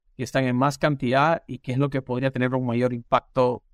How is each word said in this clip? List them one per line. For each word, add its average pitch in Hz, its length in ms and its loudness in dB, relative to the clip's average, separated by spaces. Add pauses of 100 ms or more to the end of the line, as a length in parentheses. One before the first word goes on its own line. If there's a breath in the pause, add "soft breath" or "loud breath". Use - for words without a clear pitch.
(160)
que 113 60 -6
están 131 220 0
en 127 100 0
más 135 220 0
cantidad 139 720 0
y 127 120 -12
que - 140 -8
es 127 60 -2
lo 143 100 2
que 139 140 -4
podría 127 280 -2
tener 127 240 -2
un 127 120 -2
mayor 120 260 0
impacto 123 800 0